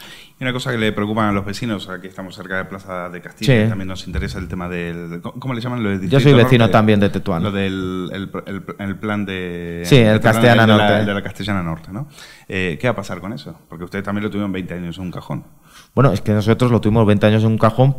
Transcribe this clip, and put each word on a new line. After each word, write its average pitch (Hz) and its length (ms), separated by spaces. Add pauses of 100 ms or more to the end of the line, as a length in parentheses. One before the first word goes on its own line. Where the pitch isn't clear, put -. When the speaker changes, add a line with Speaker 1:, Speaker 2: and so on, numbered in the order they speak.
(380)
Speaker 1:
Y 131 60
una 127 80
cosa 127 180
que 123 60
le 110 160
preocupa 107 340
a 104 60
los 98 140
vecinos, 104 420
aquí 92 200
estamos 92 280
cerca 95 220
de 92 80
Plaza 92 420
de 87 140
Castilla, 123 380
Speaker 2:
Sí. 107 40
Speaker 1:
y 110 60
también 98 180
nos 92 180
interesa 95 320
el 90 100
tema 90 200
del... 85 540
¿cómo, 123 180
cómo 131 140
le 113 80
llaman? 123 200
Lo 101 60
del 98 140
Speaker 2:
Yo 110 180
soy 143 120
Speaker 1:
distrito 131 40
Speaker 2:
vecino 120 280
Speaker 1:
norte. 107 80
Speaker 2:
también 107 280
de 101 80
Tetuán. 90 340
Speaker 1:
Lo 104 80
del, 95 640
el, 95 180 (140)
el, 95 180 (160)
el 98 180
plan 104 280
de 87 600
Speaker 2:
Sí, 139 100
el 117 80
Speaker 1:
de 107 140
Tetuán, 110 160
Speaker 2:
Castellana 113 300
Speaker 1:
el 110 40
de 107 80
la, 107 120
Speaker 2:
Norte. 101 120
Speaker 1:
el 107 60
de 101 80
la 98 80
Castellana 98 400
Norte, 82 280
¿no? 131 180 (400)
Eh, 92 300
¿qué - 80
va 120 60
a 104 40
pasar 98 260
con 101 100
eso? 82 260 (120)
Porque 85 140
ustedes 98 200
también 101 200
lo 104 60
tuvieron 101 220
veinte 90 220
años 87 240
en 92 60
un 90 60
cajón. - 340 (500)
Speaker 2:
Bueno, 127 180
es - 80
que 107 120
nosotros 110 380
lo 110 120
tuvimos 110 240
veinte 104 200
años 107 160
en 113 100
un 110 60
cajón, 131 400